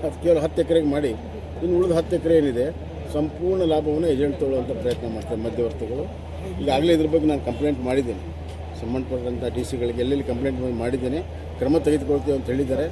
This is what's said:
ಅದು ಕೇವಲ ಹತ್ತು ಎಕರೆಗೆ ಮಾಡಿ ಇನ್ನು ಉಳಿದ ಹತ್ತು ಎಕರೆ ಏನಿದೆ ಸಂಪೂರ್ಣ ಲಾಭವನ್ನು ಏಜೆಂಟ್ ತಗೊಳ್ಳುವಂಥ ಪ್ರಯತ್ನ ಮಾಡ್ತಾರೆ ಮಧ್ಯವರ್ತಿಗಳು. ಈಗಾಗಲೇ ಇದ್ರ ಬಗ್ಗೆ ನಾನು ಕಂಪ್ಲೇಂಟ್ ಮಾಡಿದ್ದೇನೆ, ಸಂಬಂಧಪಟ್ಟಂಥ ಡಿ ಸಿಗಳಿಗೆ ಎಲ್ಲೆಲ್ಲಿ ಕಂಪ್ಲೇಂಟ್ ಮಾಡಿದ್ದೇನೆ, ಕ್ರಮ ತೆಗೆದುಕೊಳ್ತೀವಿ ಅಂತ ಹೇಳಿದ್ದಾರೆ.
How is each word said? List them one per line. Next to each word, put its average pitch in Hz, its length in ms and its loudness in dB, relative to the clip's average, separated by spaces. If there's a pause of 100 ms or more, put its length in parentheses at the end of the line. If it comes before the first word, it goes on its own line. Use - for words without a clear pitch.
ಅದು - 160 -6
ಕೇವಲ 165 220 6
ಹತ್ತು 165 200 0
ಎಕರೆಗೆ 160 320 4
ಮಾಡಿ 143 160 0 (500)
ಇನ್ನು 175 160 0
ಉಳಿದ 180 200 4
ಹತ್ತು 170 200 0
ಎಕರೆ 165 220 4
ಏನಿದೆ 131 260 2 (500)
ಸಂಪೂರ್ಣ 175 460 0 (100)
ಲಾಭವನ್ನು 151 420 2
ಏಜೆಂಟ್ 139 260 2
ತಗೊಳ್ಳುವಂಥ 135 320 0 (100)
ಪ್ರಯತ್ನ 120 320 -2
ಮಾಡ್ತಾರೆ 110 320 -4
ಮಧ್ಯವರ್ತಿಗಳು. 113 580 -2 (580)
ಈಗಾಗಲೇ 143 340 4
ಇದ್ರ 156 180 4
ಬಗ್ಗೆ 156 180 4
ನಾನು 135 180 0
ಕಂಪ್ಲೇಂಟ್ 131 380 0
ಮಾಡಿದ್ದೇನೆ, 123 360 0 (560)
ಸಂಬಂಧಪಟ್ಟಂಥ 123 640 -4 (120)
ಡಿ 123 140 0
ಸಿಗಳಿಗೆ 120 340 -2
ಎಲ್ಲೆಲ್ಲಿ 135 280 0
ಕಂಪ್ಲೇಂಟ್ 127 280 0 (220)
ಮಾಡಿದ್ದೇನೆ, 127 380 0 (400)
ಕ್ರಮ 143 260 4
ತೆಗೆದುಕೊಳ್ತೀವಿ 143 520 2
ಅಂತ 127 140 -4
ಹೇಳಿದ್ದಾರೆ. 131 400 0